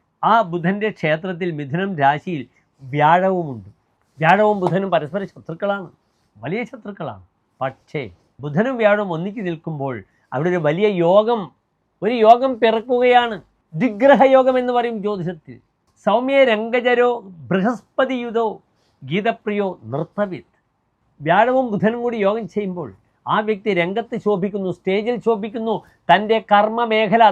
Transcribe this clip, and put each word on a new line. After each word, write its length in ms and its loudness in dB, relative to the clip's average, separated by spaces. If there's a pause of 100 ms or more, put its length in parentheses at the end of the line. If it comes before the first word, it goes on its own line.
(300)
ആ 40 4 (160)
ബുധൻ്റെ 460 -2
ക്ഷേത്രത്തിൽ 520 -2 (100)
മിഥുനം 320 -4 (100)
രാശിയിൽ 420 0 (400)
വ്യാഴവുമുണ്ട്. 840 0 (500)
വ്യാഴവും 420 4
ബുധനും 320 -2
പരസ്പര 320 -2
ശത്രുക്കളാണ്, 640 -8 (480)
വലിയ 320 -8
ശത്രുക്കളാണ്. 560 -14 (360)
പക്ഷേ 420 -8 (380)
ബുധനും 400 -2
വ്യാഴവും 340 2
ഒന്നിച്ച് 320 -8
നിൽക്കുമ്പോൾ 480 -8 (380)
അവിടെ 180 -2
ഒരു 160 0
വലിയ 220 0 (160)
യോഗം, 360 4 (600)
ഒരു 120 0 (120)
യോഗം 340 6
പിറക്കുകയാണ്. 800 2 (360)
ദിഗ്രഹയോഗം 840 4
എന്ന് 180 -2
പറയും 260 -2
ജ്യോതിഷത്തിൽ. 540 -8 (500)
സൗമ്യ 380 2
രംഗജരോ 640 2 (400)
ബൃഹസ്പതിയുതോ 960 -2 (560)
ഗീതപ്രിയോ 640 -4 (220)
നൃത്തവിത്. 580 -6 (720)
വ്യാഴവും 500 2
ബുധനും 320 -2
കൂടി 140 -4 (100)
യോഗം 220 -2
ചെയ്യുമ്പോൾ 400 -8 (380)
ആ 140 0
വ്യക്തി 340 -4
രംഗത്ത് 420 -2 (100)
ശോഭിക്കുന്നു, 520 -2
സ്റ്റേജിൽ 480 -2
ശോഭിക്കുന്നു. 500 -2 (320)
തൻ്റെ 300 2 (140)
കർമ്മമേഖല, 800 2